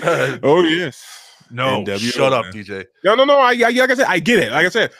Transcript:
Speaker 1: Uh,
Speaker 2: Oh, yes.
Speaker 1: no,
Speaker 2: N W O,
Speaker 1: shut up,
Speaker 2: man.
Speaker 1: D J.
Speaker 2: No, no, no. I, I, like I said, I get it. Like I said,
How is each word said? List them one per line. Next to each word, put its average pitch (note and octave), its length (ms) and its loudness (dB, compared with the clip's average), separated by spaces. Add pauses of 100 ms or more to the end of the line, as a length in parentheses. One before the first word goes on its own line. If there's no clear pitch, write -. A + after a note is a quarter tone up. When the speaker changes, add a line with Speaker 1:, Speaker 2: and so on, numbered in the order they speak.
Speaker 1:
Uh, C#3 400 -2
Speaker 2:
Oh, D3+ 200 4
yes. D#3+ 420 -4 (460)
Speaker 1:
no, B2+ 280 -4
Speaker 2:
N G2+ 60 -6
W G2+ 80 -6
O, G2+ 40 -4 (140)
Speaker 1:
shut C3 220 0
up, A#2 120 -2
Speaker 2:
man. F#2+ 80 -16
Speaker 1:
D G#2+ 100 -14
J. F#2+ 220 -12 (180)
Speaker 2:
No, G3+ 120 2
no, C4 80 4
no. C#4+ 140 4
I, B3+ 140 4
I, A#3 180 2
like B3+ 220 0
I - 40 0
said, B3+ 120 0
I F3+ 120 0
get G3+ 200 2
it. A2 120 0
Like D3+ 140 0
I F3+ 40 0
said, G#3+ 300 -2